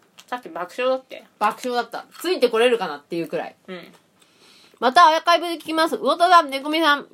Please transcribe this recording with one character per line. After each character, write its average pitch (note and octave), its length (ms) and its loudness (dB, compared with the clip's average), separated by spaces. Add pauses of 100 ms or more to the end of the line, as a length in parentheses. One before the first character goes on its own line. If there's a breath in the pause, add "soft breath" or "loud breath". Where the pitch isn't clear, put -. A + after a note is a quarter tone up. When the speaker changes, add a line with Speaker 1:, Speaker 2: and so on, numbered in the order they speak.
(260)
Speaker 1:
さ B3 100 -8
っ B3+ 60 -16
き - 60 -18
爆 E3+ 300 -12
笑 B3+ 180 -2
だ C4 60 -12
っ - 20 -20
て。 - 200 -20 (140)
Speaker 2:
爆 A3 300 -4
笑 A#3+ 140 -2
だ A#3 40 -14
っ - 40 -20
た。 - 160 -14 (140)
つ E4+ 100 -4
い E4 100 -2
て A#3+ 80 4
こ A3+ 120 0
れ B3 100 4
る A3+ 80 2
か F#3 100 -6
な D3 80 -10
っ C3+ 80 -20
て F3 120 -10
い E3+ 60 -4
う D#3+ 60 -10
く E3+ 80 -6
ら B2+ 120 -8
い。 - 80 -20 (120)
Speaker 1:
う F#3+ 60 -16
ん。 E3+ 180 -20 (840 soft breath)
Speaker 2:
ま A#3+ 160 2
た D#4+ 200 8
ア E4 40 0
ー D#4+ 40 -4
カ F4 120 2
イ F4 60 2
ブ E4+ 60 -6
で E4+ 100 -6
聞 - 20 -12
き D#4 160 -8
ま D#4+ 160 2
す。 - 80 -4
魚 C#4 180 -2
田 E4+ 140 2
さ E4+ 100 6
ん、 D4+ 80 0
猫 C4+ 220 -8
み D#4 100 -2
さ D4 160 2
ん、 - 180 -12